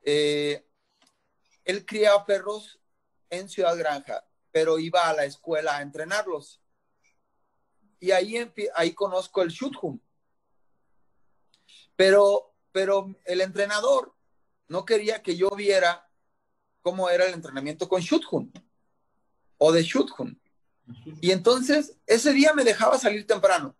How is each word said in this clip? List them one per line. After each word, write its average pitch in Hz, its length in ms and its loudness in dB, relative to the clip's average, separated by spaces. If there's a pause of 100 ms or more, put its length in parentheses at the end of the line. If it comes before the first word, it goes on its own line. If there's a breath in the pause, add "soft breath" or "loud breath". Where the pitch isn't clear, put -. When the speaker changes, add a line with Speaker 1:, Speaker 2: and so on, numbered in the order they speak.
(120)
Speaker 1:
Eh, 147 540 -2 (1000)
él 196 200 -6
criaba 208 400 2
perros 202 540 -6 (500)
en 185 200 -12
Ciudad 175 280 0
Granja, 143 480 -6 (240)
pero 160 300 0
iba 165 280 0
a 160 60 0
la 151 120 0
escuela 156 520 -4
a 143 40 -8
entrenarlos. 156 800 -8 (1400)
Y 180 120 -2
ahí 202 260 0
empie-, 233 360 -8
ahí 165 200 0
conozco 190 500 -4
el 170 80 -2
Schutzhund. 220 480 -10 (2000 soft breath)
Pero, 202 600 4 (160)
pero 190 420 -2 (120)
el 180 160 -2
entrenador 208 760 -2 (520)
no 180 180 -6
quería 214 360 0
que 180 140 -4
yo 190 160 0
viera 190 580 0 (720)
cómo 185 280 -2
era 175 160 4
el 185 80 -2
entrenamiento 151 560 -10
con 185 120 0
Schutzhund - 560 -4 (1000)
o 156 140 4
de 165 120 4
Schutzhund. - 560 -4 (480)
Speaker 2:
Ujú. 156 340 -20
Speaker 1:
Y 175 100 2
entonces 254 680 2 (100)
ese 233 260 4
día 294 200 6
me 285 100 2
dejaba 220 340 2
salir 214 300 -2
temprano. 180 520 0